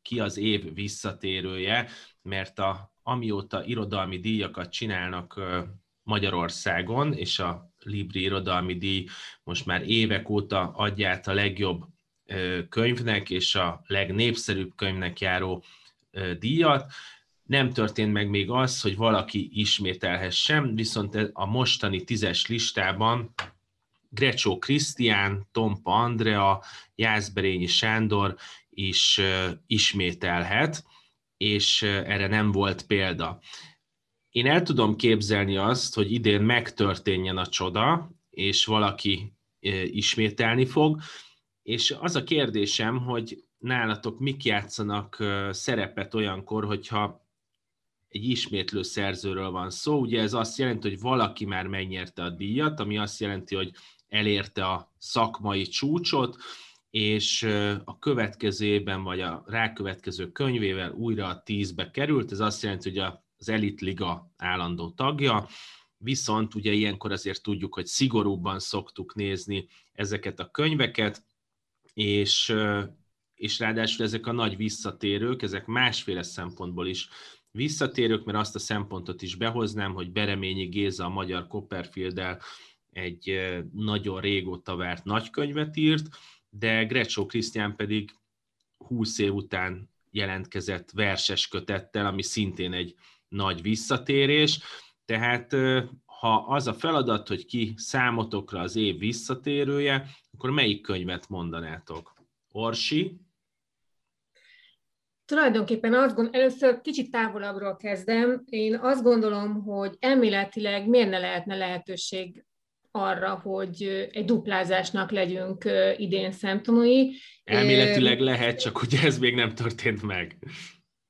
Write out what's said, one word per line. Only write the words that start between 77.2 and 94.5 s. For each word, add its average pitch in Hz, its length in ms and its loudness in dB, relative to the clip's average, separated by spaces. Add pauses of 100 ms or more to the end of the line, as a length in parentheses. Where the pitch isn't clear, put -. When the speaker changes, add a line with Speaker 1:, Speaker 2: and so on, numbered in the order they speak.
Speaker 1:
visszatérők, 123 720 0
mert 104 140 -2
azt 104 160 -2
a 101 40 -8
szempontot 95 640 -6
is 92 120 -8
behoznám, 107 600 -2
hogy 90 160 -8
Bereményi 98 560 -2
Géza 95 380 -2
a 87 40 -4
Magyar 92 380 -4
Copperfield-el 92 920 -6 (520)
egy, 90 380 -8
ö, 92 280 -2 (140)
nagyon 104 480 -2
régóta 95 560 -2
várt 87 280 -6
nagykönyvet 147 720 -2
írt, 156 300 4 (420)
de 110 360 0
Grecsó 110 420 0
Krisztián 110 500 -2
pedig 104 340 -2 (640)
húsz 113 420 -4
év 101 160 2
után 92 560 -6 (200)
jelentkezett 95 800 -6
verses 95 580 0
kötettel, 101 580 -4
ami 98 160 -2
szintén 92 500 -4
egy 90 220 -6 (340)
nagy 95 340 -2
visszatérés. 139 960 2 (460)